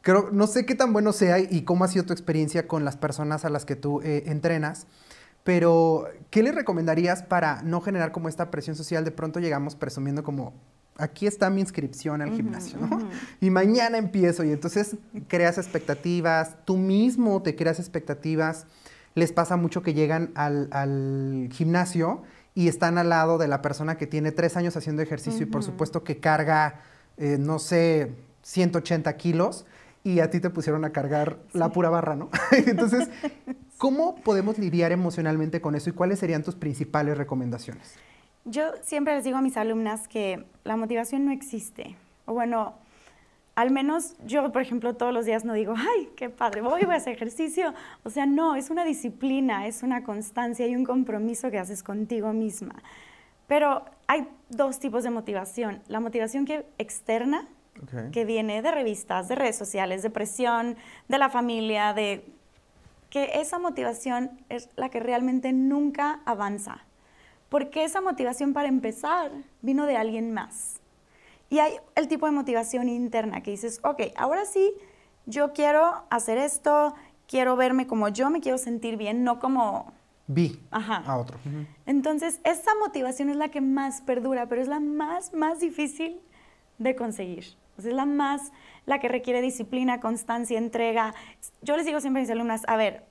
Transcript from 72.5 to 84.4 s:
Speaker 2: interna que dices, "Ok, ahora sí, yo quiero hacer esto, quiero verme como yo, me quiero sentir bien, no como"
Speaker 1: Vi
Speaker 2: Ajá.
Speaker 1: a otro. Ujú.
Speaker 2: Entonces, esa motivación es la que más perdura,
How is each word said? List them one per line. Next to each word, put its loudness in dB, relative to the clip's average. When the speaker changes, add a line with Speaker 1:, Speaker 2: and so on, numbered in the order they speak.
Speaker 2:
interna -2
que -8
dices, -8
"Ok, 0
ahora 0
sí, 4
yo -2
quiero 4
hacer 0
esto, 2
quiero 2
verme 2
como 0
yo, 0
me 0
quiero -2
sentir -4
bien, 0
no 2
como" 0
Speaker 1:
Vi 0
Speaker 2:
Ajá. -4
Speaker 1:
a -2
otro. -6
Ujú. -8
Speaker 2:
Entonces, 0
esa 2
motivación -2
es -2
la 0
que -4
más 0
perdura, -2